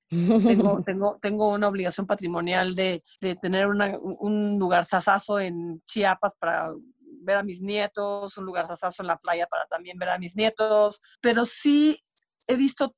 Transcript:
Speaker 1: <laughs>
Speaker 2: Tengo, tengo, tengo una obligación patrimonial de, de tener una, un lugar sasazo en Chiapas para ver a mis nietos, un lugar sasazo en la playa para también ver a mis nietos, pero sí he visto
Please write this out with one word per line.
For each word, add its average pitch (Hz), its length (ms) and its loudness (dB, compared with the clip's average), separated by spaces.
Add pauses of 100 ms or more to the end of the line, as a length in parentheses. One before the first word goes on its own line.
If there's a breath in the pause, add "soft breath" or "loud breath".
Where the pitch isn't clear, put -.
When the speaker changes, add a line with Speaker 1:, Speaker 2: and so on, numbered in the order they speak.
(100)
Speaker 1:
<laughs> 180 340 4
Speaker 2:
Tengo, 202 400 4
tengo, 196 380 -2
tengo 208 280 0
una 202 180 0
obligación 190 360 -2
patrimonial 180 720 -2
de, 185 260 -2 (200 soft breath)
de 185 160 -4
tener 190 320 0
una, 202 280 0
un 208 600 -2
lugar 180 260 2
sasazo 202 540 0
en 170 480 -6
Chiapas 196 480 0
para 165 380 -4 (500)
ver 196 140 0
a 202 80 0
mis 180 160 -10
nietos, 202 760 -4
un 196 80 -10
lugar 180 220 -4
sasazo 175 360 -8
en 185 40 -6
la 165 120 -2
playa 170 280 -2
para 165 200 -6
también 180 320 -8
ver 180 100 -4
a 180 100 -2
mis 180 160 -10
nietos, 214 680 2 (200 soft breath)
pero 233 260 2
sí 294 540 2 (500)
he 254 60 4
visto 269 420 0